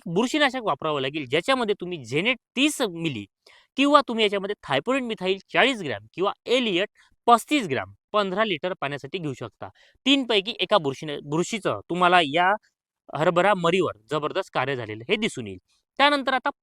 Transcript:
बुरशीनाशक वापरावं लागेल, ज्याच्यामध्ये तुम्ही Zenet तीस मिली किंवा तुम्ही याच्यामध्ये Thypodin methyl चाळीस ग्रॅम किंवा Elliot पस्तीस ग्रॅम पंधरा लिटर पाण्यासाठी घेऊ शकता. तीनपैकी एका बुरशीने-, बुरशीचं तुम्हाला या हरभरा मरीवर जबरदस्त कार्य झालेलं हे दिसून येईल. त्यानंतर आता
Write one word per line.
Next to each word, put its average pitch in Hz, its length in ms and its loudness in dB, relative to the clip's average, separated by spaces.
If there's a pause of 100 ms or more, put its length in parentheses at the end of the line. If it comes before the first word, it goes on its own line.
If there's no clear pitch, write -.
बुरशीनाशक 254 580 0
वापरावं 151 380 -2
लागेल, 139 240 -4
ज्याच्यामध्ये 202 560 0
तुम्ही 175 220 -8 (100)
Zenet 208 220 0 (200)
तीस 285 260 0
मिली 165 440 -4 (520)
किंवा 285 300 6
तुम्ही 226 180 0
याच्यामध्ये 196 300 -2 (140)
Thypodin 233 420 0
methyl 190 260 -2 (160)
चाळीस 220 280 2
ग्रॅम 110 320 -8
किंवा 196 180 -2 (160)
Elliot 214 400 0 (380)
पस्तीस 240 420 4
ग्रॅम 101 260 -4 (180)
पंधरा 202 320 0
लिटर 180 360 -2
पाण्यासाठी 139 380 -6
घेऊ 151 160 -4
शकता. 110 360 -12 (360)
तीनपैकी 240 540 2
एका 196 180 2
बुरशीने-, 147 460 -2
बुरशीचं 156 560 -2 (100)
तुम्हाला 180 320 4
या 175 340 2 (600)
हरभरा 175 380 4
मरीवर 170 380 2 (200)
जबरदस्त 151 420 -4
कार्य 135 220 -2
झालेलं 110 340 -8
हे 208 60 2
दिसून 131 320 -4
येईल. 92 120 -10 (380)
त्यानंतर 277 360 2
आता 262 160 -2 (140)